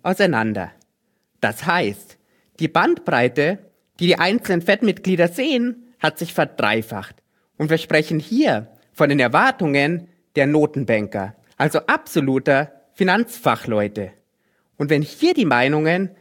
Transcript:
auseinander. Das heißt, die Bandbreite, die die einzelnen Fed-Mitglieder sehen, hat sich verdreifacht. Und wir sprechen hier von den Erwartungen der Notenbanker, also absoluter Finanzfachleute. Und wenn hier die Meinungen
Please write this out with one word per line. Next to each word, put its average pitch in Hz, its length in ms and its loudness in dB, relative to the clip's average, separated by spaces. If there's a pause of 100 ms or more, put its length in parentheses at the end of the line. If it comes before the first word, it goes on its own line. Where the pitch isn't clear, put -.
auseinander. 113 680 0 (680)
Das 110 240 -4
heißt, 156 520 -4 (420)
die 160 80 -2
Bandbreite, 151 920 0 (400)
die 175 80 0
die 180 100 4
einzelnen 185 440 0
Fed-Mitglieder 185 680 2
sehen, 247 720 -4
hat 156 180 -2
sich 170 160 -10
verdreifacht. 110 840 -2 (420)
Und 151 120 -2
wir 160 80 2
sprechen 160 420 -2
hier 170 520 -2 (220)
von 147 160 2
den 143 100 2
Erwartungen 160 880 0 (280)
der 139 120 2
Notenbanker, 113 880 0 (220)
also 151 220 0
absoluter 139 920 0 (220)
Finanzfachleute. 113 1160 -2 (680)
Und 151 120 -4
wenn 151 120 2
hier 320 320 0
die 247 120 0
Meinungen 151 760 2